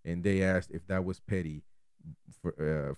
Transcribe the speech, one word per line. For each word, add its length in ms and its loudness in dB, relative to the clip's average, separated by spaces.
and 200 -2
they 180 4
asked 280 2
if 160 -8
that 180 0
was 160 -4
petty 420 -4
for, 120 -2
uh, 80 -4